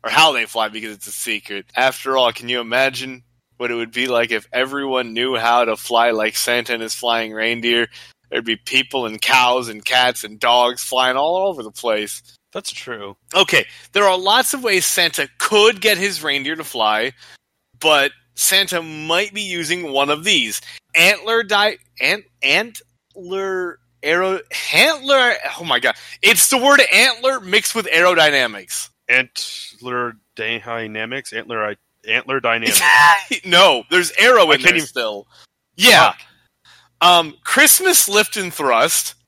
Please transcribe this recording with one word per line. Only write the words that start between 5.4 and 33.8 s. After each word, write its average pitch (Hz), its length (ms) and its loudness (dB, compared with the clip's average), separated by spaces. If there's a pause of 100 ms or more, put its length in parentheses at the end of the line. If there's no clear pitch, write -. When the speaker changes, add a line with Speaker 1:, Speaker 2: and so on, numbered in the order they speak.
Speaker 1:
to 113 120 0
fly 117 360 0
like 110 240 -2
Santa 120 360 -2
and 117 100 -6
his 113 120 -8
flying 117 380 -4
reindeer? 117 560 -2 (420)
There'd 123 140 -6
be 113 100 -4
people 131 520 -4
and 107 140 -10
cows 127 480 2
and 107 160 -14
cats 127 380 0
and 107 160 -16
dogs 123 460 0
flying 127 320 0
all 175 320 -2
over 147 160 -8
the 107 80 -14
place. 107 500 -6 (300)
Speaker 2:
That's - 180 -12
true. 104 460 -14 (180)
Speaker 1:
Okay, 175 320 2 (260)
there 202 120 2
are 190 120 4
lots 202 380 0
of 262 80 -8
ways 196 240 0
Santa 160 420 -2 (100)
could 214 420 2
get 208 180 2
his 180 240 -4
reindeer 143 320 -4
to 160 100 -10
fly, 110 480 -2 (680)
but 143 320 4 (240)
Santa 190 440 0
might 160 540 -4
be 208 80 -8
using 175 500 -6
one 139 180 0
of 151 120 -2
these. 147 380 0 (340)
Antler 202 480 2
di-, 208 360 0 (220)
ant-, 170 240 -2 (160)
antler 185 1400 -6 (240)
aero-, 180 360 0 (320)
antler, 262 600 2 (260)
oh 170 60 -12
my 131 160 0
god! 120 160 0 (260)
It's 208 280 4
the 269 80 2
word 277 220 6 (140)
antler 247 460 2
mixed 196 340 -2
with 220 120 -2
aerodynamics. 147 1040 2 (200)
Speaker 2:
Antler 123 1000 -4 (240)
dynamics? 113 960 -8
Antler, 110 440 -6 (300)
antler 127 340 -2
dynamics. 117 460 0
Speaker 1:
<laughs> - 600 4
No, 175 440 4